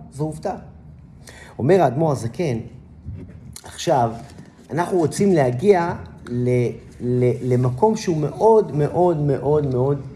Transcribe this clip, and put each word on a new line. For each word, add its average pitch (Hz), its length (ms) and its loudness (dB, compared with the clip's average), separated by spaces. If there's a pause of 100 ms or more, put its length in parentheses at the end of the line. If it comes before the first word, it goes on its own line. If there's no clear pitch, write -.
(120)
זו 135 120 -6
עובדה. 160 320 -6 (1040)
אומר 165 240 4
האדמו"ר 147 300 2
הזקן, 117 460 -4 (1040)
עכשיו, 123 480 0 (580)
אנחנו 175 280 -2
רוצים 185 340 2
להגיע 170 600 2 (340)
ל-, 123 420 0 (300)
ל-, 123 520 0
למקום 127 440 2
שהוא 175 200 -2
מאוד, 160 600 2
מאוד, 165 440 2
מאוד, 147 460 0
מאוד 131 340 0 (160)